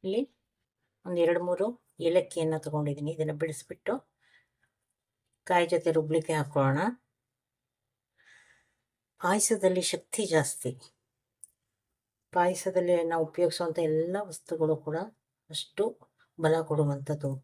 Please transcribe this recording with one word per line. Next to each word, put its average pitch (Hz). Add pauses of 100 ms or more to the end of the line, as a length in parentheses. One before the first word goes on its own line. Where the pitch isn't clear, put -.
ಇಲ್ಲಿ 196 (840)
ಒಂದ್ 175
ಎರಡು 170
ಮೂರು 180 (340)
ಏಲಕ್ಕಿಯನ್ನ 165
ತಗೊಂಡಿದ್ದೀನಿ. 147
ಇದನ್ನ 156
ಬಿಡಿಸ್ಬಿಟ್ಟು 160 (1500)
ಕಾಯಿ 175
ಜೊತೆ 170
ರುಬ್ಲಿಕ್ಕೆ 156
ಹಾಕೋಣ. 139 (2500)
ಪಾಯಸದಲ್ಲಿ 190
ಶಕ್ತಿ -
ಜಾಸ್ತಿ. 151 (1600)
ಪಾಯಸದಲ್ಲಿ 180
ನಾವು 165
ಉಪಯೋಗಿಸುವಂಥ 165
ಎಲ್ಲ 165
ವಸ್ತುಗಳು 160
ಕೂಡ 156 (520)
ಅಷ್ಟು - (560)
ಬಲ 160
ಕೊಡುವಂಥದ್ದು. 147 (120)